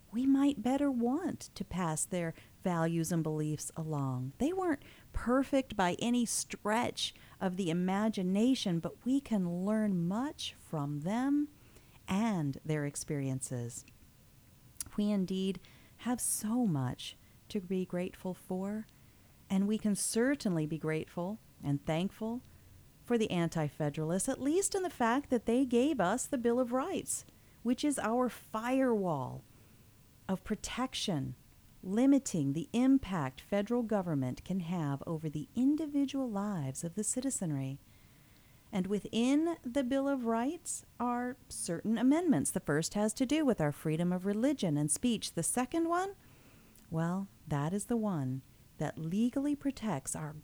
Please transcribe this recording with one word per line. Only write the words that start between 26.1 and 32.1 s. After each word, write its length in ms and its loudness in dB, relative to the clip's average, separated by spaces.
the 120 -2
Bill 220 2
of 140 0
Rights, 520 -4
which 200 0
is 160 2
our 300 2
firewall 1120 0
of 160 -4
protection, 920 -4
limiting 720 4